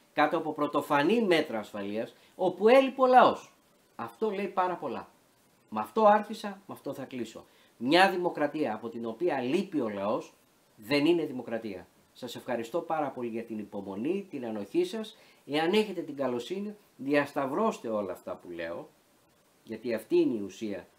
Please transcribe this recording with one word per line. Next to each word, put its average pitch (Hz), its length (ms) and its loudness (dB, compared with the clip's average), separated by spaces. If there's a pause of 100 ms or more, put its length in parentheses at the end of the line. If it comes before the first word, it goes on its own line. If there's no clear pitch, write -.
(120)
κάτω 151 240 4
από 156 160 -2
πρωτοφανή 147 680 2
μέτρα 160 360 2
ασφαλείας, 104 560 -6 (220)
όπου 185 320 2
έλειπε 262 340 6
ο 254 40 6
λαός. 240 460 6 (440)
Αυτό 117 340 -6
λέει 196 180 -4
πάρα 180 260 0
πολλά. 113 340 -8 (600)
Με 110 120 -6
αυτό 220 240 0
άρχισα, 214 440 4 (180)
με 127 80 -12
αυτό 139 200 -10
θα 135 100 -10
κλείσω. 120 400 -10 (320)
Μια 170 340 4
δημοκρατία 156 640 -2
από 113 140 -10
την 117 180 -8
οποία 139 340 -2
λείπει 156 400 -2
ο 117 80 -2
λαός 104 460 -4 (420)
δεν 139 300 0
είναι 170 180 4
δημοκρατία. 113 600 -8 (260)
Σας - 240 -14
ευχαριστώ 117 440 -4
πάρα 156 280 -2
πολύ 127 200 -6
για 113 140 -6
την 110 160 -8
υπομονή, 107 720 -6
την 127 160 -8
ανοχή 110 380 -2
σας. 220 320 -10 (300)
Εάν 156 260 0
έχετε 196 280 2
την 143 160 -8
καλοσύνη, 139 600 -4 (200)
διασταυρώστε 143 920 -2
όλα 104 240 -2
αυτά - 240 -12
που - 140 -18
λέω, 85 380 -10 (760)
γιατί 110 300 -6
αυτή 110 220 0
είναι 147 200 4
η 104 60 -4
ουσία 95 440 -8 (120)